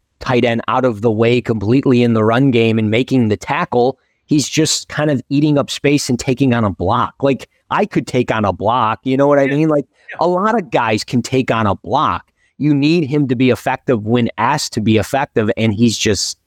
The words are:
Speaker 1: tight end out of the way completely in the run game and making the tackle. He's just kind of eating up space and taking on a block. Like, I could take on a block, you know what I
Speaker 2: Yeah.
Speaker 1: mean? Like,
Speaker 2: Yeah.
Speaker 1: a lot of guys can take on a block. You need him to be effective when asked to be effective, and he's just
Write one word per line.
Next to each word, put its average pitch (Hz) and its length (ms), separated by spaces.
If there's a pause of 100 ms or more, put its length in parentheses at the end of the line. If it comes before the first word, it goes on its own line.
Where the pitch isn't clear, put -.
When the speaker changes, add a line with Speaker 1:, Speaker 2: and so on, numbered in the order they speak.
(200)
Speaker 1:
tight 123 240
end 117 240
out 127 160
of 110 180
the 117 100
way 117 300
completely 113 600
in 117 120
the 110 100
run 127 280
game 113 280
and 107 120
making 123 380
the 101 80
tackle. 135 600 (260)
He's 147 240
just - 400
kind 151 220
of 131 180
eating 147 280
up 127 120
space 143 400
and 123 100
taking 131 340
on 117 100
a 101 60
block. 104 520
Like, 139 280 (220)
I 185 140
could 147 220
take 127 240
on 107 140
a 95 80
block, 110 500
you 131 120
know 139 120
what 143 100
I 139 60
Speaker 2:
Yeah. 135 120
Speaker 1:
mean? 156 140
Like, 147 160 (260)
Speaker 2:
Yeah. - 100
Speaker 1:
a 170 60
lot 202 300
of 220 140
guys 113 320
can - 180
take 131 300
on 113 160
a 95 80
block. 110 560 (260)
You 147 160
need 151 320
him 143 220
to 127 80
be 123 160
effective 123 520
when 117 340
asked 131 360
to 113 80
be 110 160
effective, 117 580
and 110 180
he's 107 240
just - 500